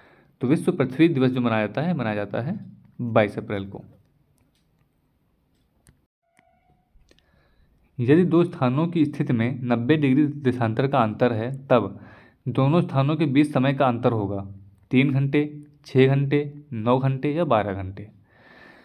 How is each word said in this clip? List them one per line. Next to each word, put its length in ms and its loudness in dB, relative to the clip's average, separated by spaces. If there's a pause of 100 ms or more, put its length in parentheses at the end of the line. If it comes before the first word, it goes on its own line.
(400)
तो 80 -2
विश्व 240 0
पृथ्वी 360 2
दिवस 220 2
जो 100 -2
मनाया 260 0
जाता 160 -6
है, 120 -2
मनाया 200 -4
जाता 260 -4
है 340 -10 (260)
बाईस 380 0
अप्रैल 280 -8
को। 180 -16 (4000)
यदि 240 6
दो 200 4
स्थानों 440 0
की 160 0
स्थिति 280 -2
में 300 -2
नब्बे 340 2
डिग्री 300 2
देशांतर 640 -2
का 140 2
अंतर 300 0
है, 340 -6
तब 340 0 (480)
दोनों 340 2
स्थानों 340 0
के 100 0
बीच 260 2
समय 220 2
का 140 2
अंतर 240 0
होगा 420 -4 (360)
तीन 220 2
घंटे, 500 -2 (220)
छः 240 4
घंटे, 640 -2
नौ 260 0
घंटे 360 -2
या 100 -2
बारह 300 0
घंटे। 360 -10 (760)